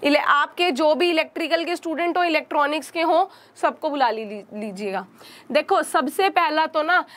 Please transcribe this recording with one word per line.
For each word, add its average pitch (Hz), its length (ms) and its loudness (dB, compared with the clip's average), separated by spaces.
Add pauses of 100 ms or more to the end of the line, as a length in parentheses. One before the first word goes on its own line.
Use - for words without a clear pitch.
इले-, 285 200 4
आपके 294 480 2
जो 302 240 2
भी 349 160 2
इलेक्ट्रिकल 330 540 -2
के 339 120 -4
स्टूडेंट 330 420 -2
हो, 349 60 2
इलेक्ट्रॉनिक्स 302 680 -2
के 330 120 -4
हो, 349 280 2 (260)
सबको 302 340 -2
बुला 269 200 0
ली-, 220 180 -6
ली-, 202 260 -14
लीजिएगा। 202 520 -8 (460)
देखो, 311 300 2
सबसे 320 460 0
पहला 311 380 0
तो 311 160 -2
ना, 330 220 0 (120)